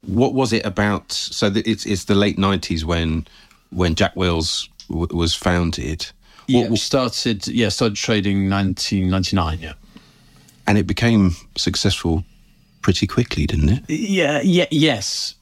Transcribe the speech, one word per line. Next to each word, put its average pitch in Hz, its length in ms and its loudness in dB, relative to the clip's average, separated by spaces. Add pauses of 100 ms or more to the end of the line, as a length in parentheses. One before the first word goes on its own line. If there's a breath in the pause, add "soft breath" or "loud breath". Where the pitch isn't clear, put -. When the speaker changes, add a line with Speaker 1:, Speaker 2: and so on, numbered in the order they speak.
Speaker 1:
What 117 280 0
was 127 180 0
it 117 140 -2
about, 104 460 -2
so - 380 -2
the, 101 180 0
it's, 107 180 -2
it's 101 180 -4
the 104 100 0
late 101 240 2
nineties 90 460 0
when, 80 420 -2 (440 soft breath)
when 90 240 0
Jack 95 220 0
Wills 85 520 -2 (200)
w-, 82 280 -4
was 82 180 0
founded. 82 680 -2
What - 460 -16
Speaker 2:
Yeah, 127 120 4
Speaker 1:
w- 113 120 0
Speaker 2:
we 110 40 2
started, 117 720 -2
yeah, 113 220 0
started 107 260 0
trading 101 520 0
nineteen 98 600 0
ninety-nine, 92 500 0
yeah. 78 120 -12 (920 loud breath)
Speaker 1:
And 101 120 2
it 90 80 0
became 101 460 4 (240)
successful - 680 -2 (580)
pretty - 240 2
quickly, 80 400 -2
didn't 73 240 2
it? 120 180 2
Speaker 2:
Yeah, 165 540 0
yeah, 175 280 4
yes. 143 720 0